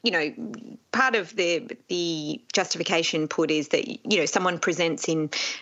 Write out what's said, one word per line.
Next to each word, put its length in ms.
you 80
know, 240
part 240
of 220
the, 340
the 560
justification 760
put 240
is 160
that, 200
you 300
know, 80
someone 320
presents 500
in 220